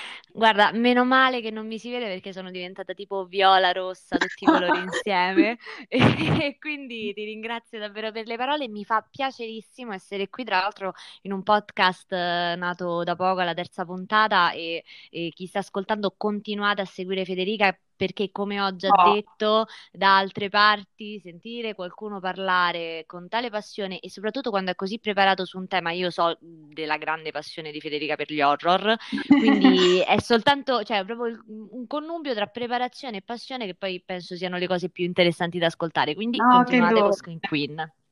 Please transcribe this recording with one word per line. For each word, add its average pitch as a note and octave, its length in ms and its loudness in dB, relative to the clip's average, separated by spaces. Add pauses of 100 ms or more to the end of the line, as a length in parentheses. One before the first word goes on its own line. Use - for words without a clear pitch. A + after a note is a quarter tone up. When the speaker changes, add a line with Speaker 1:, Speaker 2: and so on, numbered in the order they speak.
(320)
Speaker 1:
Guarda, G#3 400 4
meno B3 320 4
male B3+ 380 4
che A3 100 -8
non A3 140 -10
mi A3 140 -8
si A#3 100 -12
vede B3 160 -6
perché F#3+ 260 -8
sono F#3 200 -12
diventata F#3 420 -10
tipo G3 320 -6
viola F#3 460 4
rossa, F#3 460 -6
tutti - 260 -6
i - 20 -6
colori D4+ 320 4
Speaker 2:
<laughs> F4 60 -4
Speaker 1:
insieme G3 760 0 (160)
<laughs> - 160 -18
e, - 100 -2
e D4+ 600 2
quindi A#3+ 540 -10
ti G#3 120 -12
ringrazio A3+ 540 -10
davvero G#3 320 -8
per A3 160 -8
le A#3 100 -8
parole, C4+ 320 -2
mi G#3 160 -10
fa A3 240 -2
piacerissimo A#3 840 -10
essere G3 360 -8
qui, - 160 -10
tra G3 140 2
l'altro G3 340 -4 (300)
in G3 100 -8
un F#3+ 100 -6
podcast, G3+ 720 2
eh, F3 420 -2
nato F3 480 -4
da F3 120 -2
poco, F#3 260 0
alla F3 140 0
terza F3 280 -8
puntata F#3 680 2
e, E3 320 -6 (260)
e E3 240 -6
chi F#3+ 140 -12
sta G3+ 120 -6
ascoltando G3 560 -4
continuate G#3 680 -2
a F#3 40 -4
seguire F#3 400 -6
Federica F#3+ 520 0 (200)
perché F#3+ 340 -4
come G3+ 300 -4
ho - 140 -2
già F#3 140 -2
Speaker 2:
Oh. F#3 260 8
Speaker 1:
detto G#3+ 500 0 (260)
da G3 260 6
altre G3 320 -2
parti, G#3 680 0
sentire A3 540 -10
qualcuno G3+ 460 -10
parlare F3 880 -2
con F3 200 -16
tale A#3 220 -4
passione G3+ 500 -8
e F#3 120 -16
soprattutto G#3+ 400 -6
quando F#3+ 180 -2
è F3+ 60 -2
così G3 240 -6
preparato G3 460 2
su F#3 120 -12
un F#3 100 -10
tema, F3 220 -2
io F3 220 -2
so E3+ 280 0
della D3+ 580 -8
grande D#3 340 -6
passione D3+ 400 -10
di D3+ 100 -10
Federica D3+ 340 -4
per D3 160 -6
gli D3+ 80 -4
horror, F3 560 2 (320)
quindi G#3 760 6
Speaker 2:
<laughs> - 40 0
Speaker 1:
è G#3 140 4
soltanto, B3 640 2
cioè, G#3 220 0
proprio A#3 200 -6
il, A3+ 220 -8
un A3 400 -14
connubio D4+ 480 -6
tra G#3 100 -2
preparazione A#3+ 720 -6
e F#3+ 60 -12
passione A#3+ 420 -10
che F3+ 80 -8
poi F#3 320 -8
penso F3+ 300 -10
siano F3+ 220 -6
le F3+ 100 -2
cose F3+ 220 -2
più F3+ 140 -6
interessanti F3 540 0
da E3+ 80 2
ascoltare, D#3+ 480 -2
quindi A#3 240 -4
Speaker 2:
No, A#3+ 120 4
che B3 60 10
Speaker 1:
continuate B3 380 6
con A3 80 6
Speaker 2:
dolce. G3+ 160 4
Speaker 1:
Scream E3 220 -12
Queen. D3+ 540 -4 (180)